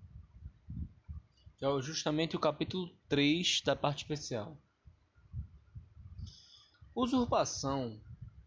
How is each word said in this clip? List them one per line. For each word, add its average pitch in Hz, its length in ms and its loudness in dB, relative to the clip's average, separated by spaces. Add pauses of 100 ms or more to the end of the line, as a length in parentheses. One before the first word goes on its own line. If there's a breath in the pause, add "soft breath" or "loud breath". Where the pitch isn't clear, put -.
(1600)
Que - 60 -4
é 139 40 4
o, 139 140 2
justamente 160 540 0
o 160 40 -4
capítulo 170 480 0 (200)
três 147 520 4
da 139 140 2
parte 143 300 0
especial. 139 520 -6 (2500 loud breath)
Usurpação, 147 1080 2 (460)